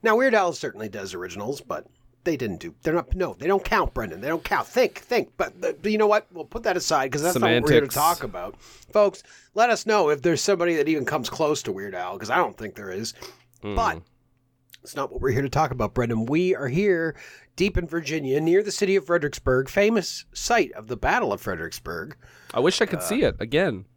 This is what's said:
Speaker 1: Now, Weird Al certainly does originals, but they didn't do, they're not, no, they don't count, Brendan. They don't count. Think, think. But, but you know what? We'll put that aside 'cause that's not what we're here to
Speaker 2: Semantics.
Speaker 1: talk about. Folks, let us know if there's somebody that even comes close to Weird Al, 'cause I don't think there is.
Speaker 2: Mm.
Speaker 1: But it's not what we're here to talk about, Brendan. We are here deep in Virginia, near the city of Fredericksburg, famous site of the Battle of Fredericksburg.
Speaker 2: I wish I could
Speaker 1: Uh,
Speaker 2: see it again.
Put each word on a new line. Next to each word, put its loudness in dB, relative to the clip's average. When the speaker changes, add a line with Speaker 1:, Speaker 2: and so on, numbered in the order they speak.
Speaker 1:
Now, 4
Weird 4
Al 2
certainly -8
does -10
originals, -8
but -8
they 0
didn't -4
do, -12
they're 0
not, -2
no, -2
they -6
don't 4
count, 0
Brendan. -8
They -4
don't -2
count. -2
Think, 2
think. -2
But, -6
but -4
you 2
know 6
what? 2
We'll -12
put -10
that 0
aside 0
'cause -2
that's 0
not 2
what 4
we're 4
here 10
to -4
Speaker 2:
Semantics. -6
Speaker 1:
talk 2
about. -10
Folks, 4
let 4
us 0
know 4
if 0
there's 2
somebody 2
that 2
even 0
comes -4
close 0
to -4
Weird -8
Al, -8
'cause -8
I 2
don't 0
think -12
there -12
is. -8
Speaker 2:
Mm. -6
Speaker 1:
But -2
it's -14
not -6
what -8
we're 0
here 0
to -2
talk 2
about, -4
Brendan. -2
We 0
are -4
here 0
deep 0
in -4
Virginia, -2
near 4
the -6
city 2
of 0
Fredericksburg, 0
famous 0
site 0
of -14
the -4
Battle 0
of -4
Fredericksburg. -8
Speaker 2:
I -2
wish 2
I 2
could -4
Speaker 1:
Uh, -6
Speaker 2:
see 0
it 2
again. 0